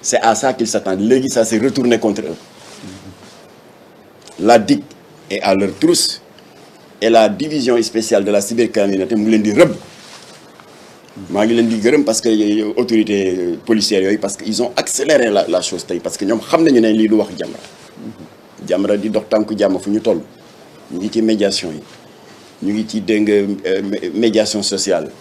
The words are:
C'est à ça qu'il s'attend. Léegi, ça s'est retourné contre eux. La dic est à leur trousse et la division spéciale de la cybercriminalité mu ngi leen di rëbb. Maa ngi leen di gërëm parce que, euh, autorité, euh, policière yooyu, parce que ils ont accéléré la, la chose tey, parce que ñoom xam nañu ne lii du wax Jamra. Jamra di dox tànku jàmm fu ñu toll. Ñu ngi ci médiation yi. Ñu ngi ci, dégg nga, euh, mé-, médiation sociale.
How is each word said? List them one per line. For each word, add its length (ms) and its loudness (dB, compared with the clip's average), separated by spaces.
C'est 200 -2
à 120 6
ça 200 0
qu'il 120 -2
s'attend. 300 -2
Léegi, 320 2
ça 160 2
s'est 140 -2
retourné 400 2
contre 240 -2
eux. 120 -8
La 200 6
dic 240 0
est 140 -6
à 120 2
leur 240 -2
trousse 440 0
et 80 2
la 180 6
division 540 0
spéciale 420 0
de 60 -2
la 100 4
cybercriminalité 760 0
mu 100 2
ngi 80 2
leen 100 4
di 100 0
rëbb. 220 6
Maa 160 0
ngi 100 2
leen 140 4
di 160 0
gërëm 200 4
parce 180 -2
que, 80 0
euh, 480 0
autorité, 600 0
euh, 180 -4
policière 340 0
yooyu, 180 0
parce 200 -6
que 80 -14
ils 160 -4
ont 120 -4
accéléré 540 0
la, 180 2
la 140 0
chose 240 -8
tey, 160 -6
parce 160 -8
que 80 -6
ñoom 160 0
xam 240 0
nañu 160 4
ne 80 4
lii 200 2
du 80 2
wax 120 0
Jamra. 200 -10
Jamra 300 0
di 140 -4
dox 180 -4
tànku 280 -2
jàmm 220 0
fu 120 -6
ñu 100 0
toll. 220 0
Ñu 60 -8
ngi 140 -6
ci 80 0
médiation 520 0
yi. 100 -14
Ñu 100 -4
ngi 160 -4
ci, 140 -4
dégg 260 0
nga, 40 2
euh, 120 -2
mé-, 320 -6
médiation 480 0
sociale. 480 -2